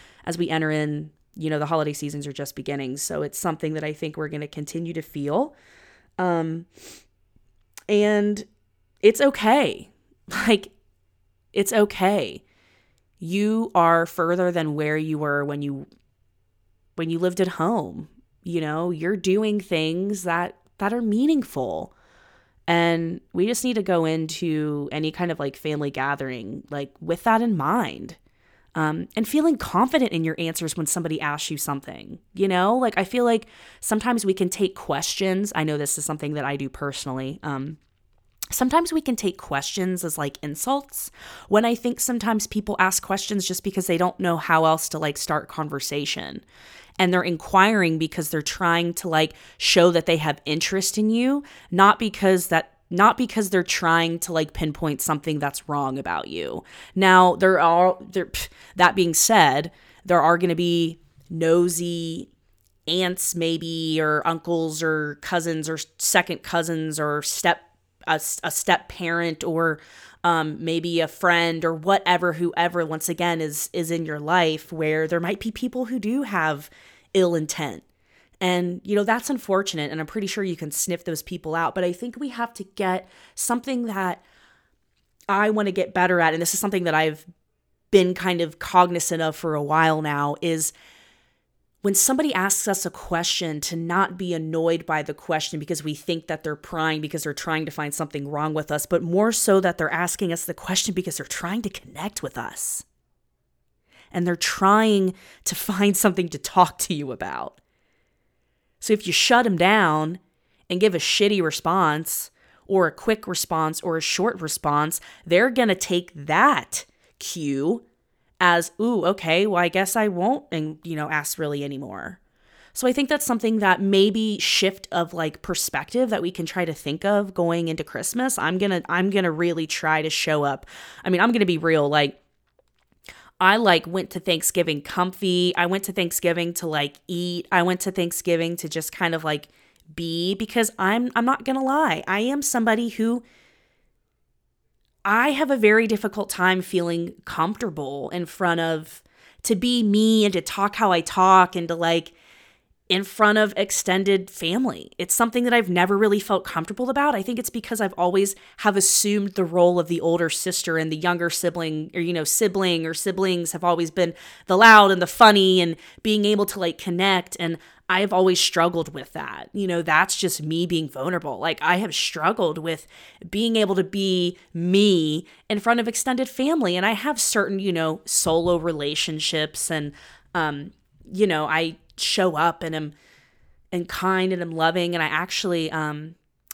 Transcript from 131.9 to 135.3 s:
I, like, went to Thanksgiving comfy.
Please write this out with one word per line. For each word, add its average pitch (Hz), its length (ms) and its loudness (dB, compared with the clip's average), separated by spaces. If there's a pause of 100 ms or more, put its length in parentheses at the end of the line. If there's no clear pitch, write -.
I, 190 180 6
like, 180 300 4
went 180 240 -6
to 185 80 -8
Thanksgiving 160 640 -2
comfy. 180 760 0